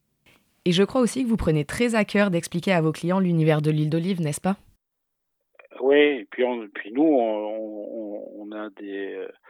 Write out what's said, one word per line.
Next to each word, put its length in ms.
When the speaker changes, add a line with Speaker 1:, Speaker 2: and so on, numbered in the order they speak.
Speaker 1:
Et 60
je 120
crois 180
aussi 220
que 40
vous 100
prenez 280
très 300
à 100
cœur 240
d'expliquer 420
à 100
vos 100
clients 280
l'univers 420
de 100
l'huile 180
d'olive, 320
n'est-ce 200
pas ? 160
Speaker 2:
Oui, 180
et 320
puis, 140
on, 240
puis 240
nous, 100
on, 460
on, 840
on 80
a 180
des, 460
euh, 160